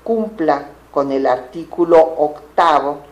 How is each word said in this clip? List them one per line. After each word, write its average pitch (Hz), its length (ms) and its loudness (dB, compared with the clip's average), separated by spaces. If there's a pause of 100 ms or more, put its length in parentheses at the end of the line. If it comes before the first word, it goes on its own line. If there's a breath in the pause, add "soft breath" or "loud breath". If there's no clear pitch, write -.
cumpla 190 640 -2 (240)
con 139 200 -2
el 135 140 -2
artículo 165 760 0
octavo 151 1000 0 (120)